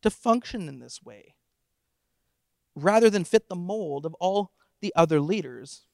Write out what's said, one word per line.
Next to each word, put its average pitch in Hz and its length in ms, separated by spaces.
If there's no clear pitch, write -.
to 214 80
function 233 580
in 135 100
this 120 240
way?" - 320
rather 208 360
than 196 140
fit - 240
the 185 80
mold 175 500
of 165 80
all 190 380
the 208 140
other 160 260
leaders 143 640